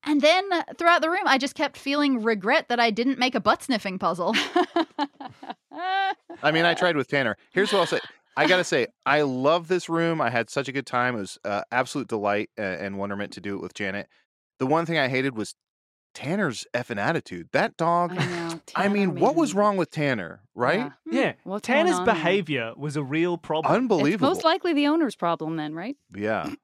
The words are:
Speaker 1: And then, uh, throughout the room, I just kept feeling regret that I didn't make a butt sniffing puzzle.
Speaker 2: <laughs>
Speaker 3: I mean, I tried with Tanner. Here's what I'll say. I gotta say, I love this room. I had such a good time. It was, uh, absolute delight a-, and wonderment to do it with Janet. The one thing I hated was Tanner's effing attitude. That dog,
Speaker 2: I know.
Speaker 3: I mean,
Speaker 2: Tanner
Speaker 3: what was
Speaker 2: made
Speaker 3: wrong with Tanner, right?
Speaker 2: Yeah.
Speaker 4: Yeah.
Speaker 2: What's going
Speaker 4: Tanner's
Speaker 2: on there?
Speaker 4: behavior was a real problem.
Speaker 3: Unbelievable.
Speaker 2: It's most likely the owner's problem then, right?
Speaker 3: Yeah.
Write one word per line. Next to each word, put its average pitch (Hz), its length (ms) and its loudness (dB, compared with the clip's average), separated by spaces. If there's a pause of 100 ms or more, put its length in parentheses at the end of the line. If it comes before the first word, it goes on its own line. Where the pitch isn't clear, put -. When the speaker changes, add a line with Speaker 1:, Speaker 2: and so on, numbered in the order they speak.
Speaker 1:
And 294 140 4
then, 370 320 4
uh, 330 80 2 (160)
throughout 339 240 4
the 320 80 0
room, 381 160 0
I 269 140 4
just 269 160 -4
kept 285 220 -2
feeling 277 440 0
regret 220 480 0
that 240 100 0
I 233 120 4
didn't 240 260 0
make 247 180 0
a 226 40 2
butt 220 240 2
sniffing 202 340 -2
puzzle. 175 420 0
Speaker 2:
<laughs> - 60 -2 (1300)
Speaker 3:
I 370 800 -2
mean, 165 140 2
I 170 80 4
tried 170 220 0
with 135 120 -2
Tanner. 131 300 0 (140)
Here's 196 220 0
what 196 60 4
I'll 165 60 4
say. 151 140 -2 (380)
I 147 100 2
gotta 185 160 4
say, 131 240 0 (180)
I 147 160 4
love 147 460 2
this 180 220 -2
room. 165 300 0
I 123 100 0
had 117 200 -2
such 139 180 -4
a 135 40 -8
good 131 140 -4
time. 123 300 0
It 107 40 -6
was, 92 260 -10
uh, 101 160 -2 (100)
absolute 127 360 -2
delight 104 500 0
a-, 110 40 -8
and 98 360 -6
wonderment 101 360 -8
to 95 80 -16
do 98 140 -8
it 85 60 -8
with 92 120 -12
Janet. 101 340 -8 (520)
The 131 80 0
one 160 180 2
thing 165 120 -2
I 135 100 2
hated 127 300 -2
was 104 180 -6 (580)
Tanner's 160 600 -4
effing 120 240 -4
attitude. 135 560 -4
That 175 240 0
dog, 170 400 0
Speaker 2:
I - 80 0
know. 170 360 -6 (140)
Speaker 3:
I 185 140 2
mean, 202 200 2
Speaker 2:
Tanner 147 120 -2
Speaker 3:
what 247 140 4
was 302 180 2
Speaker 2:
made 196 60 0
Speaker 3:
wrong 208 180 4
with 170 140 0
Tanner, 120 500 -2 (120)
right? 165 380 0 (180)
Speaker 2:
Yeah. 294 120 0
Speaker 4:
Yeah. 175 120 0 (100)
Speaker 2:
What's 196 240 -8
going 285 180 4
Speaker 4:
Tanner's 349 140 2
Speaker 2:
on - 60 -4
there? 220 100 4
Speaker 4:
behavior 156 640 0
was 143 200 -6
a 147 60 -2
real 165 340 0
problem. 156 360 0
Speaker 3:
Unbelievable. 214 560 4
Speaker 2:
It's 339 80 2
most - 80 -6
likely 349 280 2
the 285 140 2
owner's 302 280 2
problem 165 400 -2
then, 151 180 -6
right? 202 220 -10 (180)
Speaker 3:
Yeah. 101 360 -2 (140)